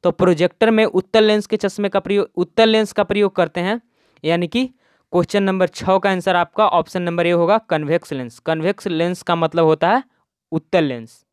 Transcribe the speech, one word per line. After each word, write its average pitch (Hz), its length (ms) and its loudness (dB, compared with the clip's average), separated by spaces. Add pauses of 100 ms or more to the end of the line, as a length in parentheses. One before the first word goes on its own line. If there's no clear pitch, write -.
तो 175 80 2
प्रोजेक्टर 185 600 0
में 220 140 2
उत्तल 214 380 0
लेंस 214 240 0
के 214 100 -4
चश्मे 202 320 -4
का 196 100 -2
प्रयोग, 202 360 -2
उत्तल 226 340 2
लेंस 220 220 0
का 202 120 -2
प्रयोग 202 320 0
करते 175 260 -2
हैं, 208 200 -4 (440)
यानी 170 220 0
कि 254 200 -2 (440)
क्वेश्चन 196 320 0
नंबर 190 240 0
छः 190 300 0
का 196 140 0
आंसर 185 240 -2
आपका 175 320 0
ऑप्शन 175 340 -2
नंबर 170 260 -2
ए 175 40 2
होगा 175 260 2
कन्वेक्स 156 560 -4
लेंस। 127 260 -10
कन्वेक्स 160 480 -4
लेंस 175 340 -4
का 175 140 -2
मतलब 165 300 0
होता 160 240 2
है 254 140 2 (480)
उत्तल 165 320 -2
लेंस। 120 500 -8